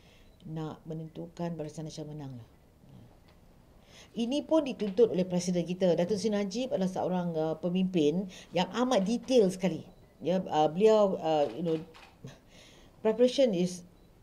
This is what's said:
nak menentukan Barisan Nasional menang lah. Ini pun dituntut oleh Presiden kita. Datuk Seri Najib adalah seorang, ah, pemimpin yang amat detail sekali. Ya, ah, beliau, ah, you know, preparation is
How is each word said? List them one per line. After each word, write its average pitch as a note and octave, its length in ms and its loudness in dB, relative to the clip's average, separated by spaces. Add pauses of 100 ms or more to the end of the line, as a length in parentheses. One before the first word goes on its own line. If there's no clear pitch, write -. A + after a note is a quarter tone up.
(480)
nak D#3 400 -10
menentukan E3 720 -10
Barisan D3+ 240 -10
Nasional D3+ 320 -12
menang C#3 240 -12
lah. A2+ 80 -18 (1600)
Ini B3 320 -2
pun D#4 240 2
dituntut G#3 440 2
oleh F3+ 120 0
Presiden F3+ 400 0
kita. F3+ 320 2
Datuk F3+ 240 0
Seri G#3 160 0
Najib G#3 360 -4
adalah F#3+ 160 0
seorang, F3+ 480 -2
ah, D#3+ 240 -2
pemimpin F3+ 640 0 (320)
yang F3+ 160 -2
amat B3 320 0
detail A#3 480 2
sekali. E3 320 -4 (400)
Ya, F3 240 0
ah, D3+ 240 2
beliau, G3+ 480 4
ah, D#3+ 320 2
you C3+ 120 -8
know, E3 120 0 (1200)
preparation A#3+ 560 2
is F3 320 -2 (360)